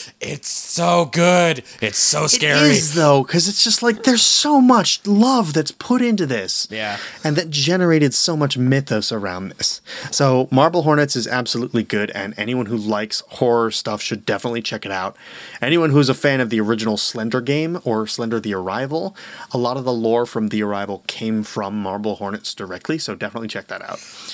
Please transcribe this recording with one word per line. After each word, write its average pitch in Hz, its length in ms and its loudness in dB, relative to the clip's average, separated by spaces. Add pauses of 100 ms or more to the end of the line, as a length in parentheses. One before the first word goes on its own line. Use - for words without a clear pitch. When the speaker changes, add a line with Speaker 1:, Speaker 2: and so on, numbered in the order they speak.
(200)
Speaker 1:
"It's - 280 -8
so 175 560 0
good! 170 580 2 (200)
It's 107 160 0
so 151 280 2
scary!" 147 440 4
Speaker 2:
It - 20 6
is, 147 220 0
though, 147 280 6
'cause 170 260 0
it's 202 140 0
just, 226 200 2
like, 233 220 0
there's 240 180 4
so 294 400 4
much 247 440 6
love 208 460 4
that's 151 200 0
put - 280 0
into 226 260 2
this. 107 440 -4
Speaker 1:
Yeah. 107 260 -4 (260)
Speaker 2:
And 151 140 0
that 165 140 -2
generated 156 640 2
so - 220 0
much 147 200 0
mythos 127 560 0
around 95 380 -6
this. - 300 -6 (300)
So, 131 400 2
Marble 160 320 4
Hornets 147 340 2
is 113 120 -4
absolutely 117 540 -2
good, 104 300 -2
and 101 260 -8
anyone 117 280 -2
who 113 120 -4
likes 107 500 -4
horror 117 420 2
stuff 107 320 -6
should 104 240 -6
definitely 117 360 -4
check 107 240 -8
it 98 60 -8
out. 95 240 -6 (440)
Anyone 156 300 2
who's 139 180 6
a 131 60 2
fan 135 260 2
of 120 100 0
the 113 100 2
original 110 360 0
Slender 113 460 -4
game 156 420 -2
or 110 220 0
Slender: 113 340 -4
The 104 140 -4
Arrival, 135 600 -4 (380)
a 127 60 -2
lot 120 180 -2
of 135 80 -6
the 127 80 0
lore 117 340 2
from 110 220 -4
The 107 140 -2
Arrival 101 460 -6
came 110 340 -4
from 104 400 -6
Marble 101 340 -4
Hornets 101 380 -10
directly, 95 440 -8
so - 180 -8
definitely 110 320 -8
check 98 180 -10
that - 160 -12
out. - 180 -12 (340)